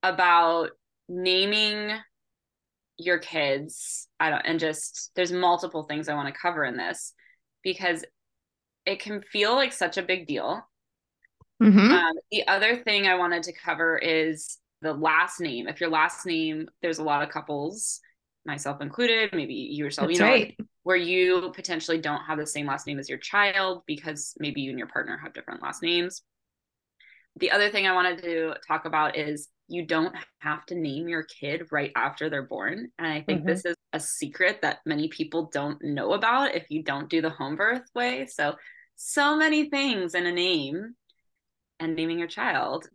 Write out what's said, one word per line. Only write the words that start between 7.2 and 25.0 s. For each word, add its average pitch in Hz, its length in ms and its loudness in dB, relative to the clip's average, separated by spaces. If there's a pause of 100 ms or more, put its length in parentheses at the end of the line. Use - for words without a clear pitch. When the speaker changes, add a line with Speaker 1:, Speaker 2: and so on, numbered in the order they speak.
Speaker 1:
because 180 400 -2 (840)
it 196 140 -2
can 208 220 -8
feel 208 340 2
like 262 180 2
such 175 240 -2
a 190 60 -2
big 180 240 -2
deal. 147 340 -2 (1000)
Speaker 2:
Mm-hmm. 208 300 10
Speaker 1:
Um, 330 220 6 (180)
the - 160 0
other 214 300 4
thing 208 300 2
I 185 80 6
wanted 175 280 0
to 175 100 -8
cover 165 440 0
is 160 600 0 (240)
the 156 120 -2
last 160 460 2
name. 120 280 -4
If 147 120 -8
your 170 100 0
last 160 360 0
name, 160 420 -2 (140)
there's 165 180 -2
a 156 40 -4
lot 147 200 2
of 151 60 -6
couples, 151 720 -6 (440)
myself 147 360 -6
included, 226 520 0
maybe 143 200 -4
you 143 300 -6
yourself, 147 240 -2
Speaker 2:
That's 175 120 2
Speaker 1:
you 196 60 6
know, 233 60 6
Speaker 2:
right. 226 260 2 (260)
Speaker 1:
where 180 120 4
you 180 600 4
potentially 165 440 -2
don't 147 260 -4
have 156 120 -4
the 151 80 -4
same 147 220 -4
last 139 200 -4
name 143 120 -6
as 135 100 -10
your 135 80 -6
child 190 680 0
because 151 520 -8
maybe 147 220 -4
you 135 80 -6
and 131 100 -8
your 113 80 -8
partner - 340 -6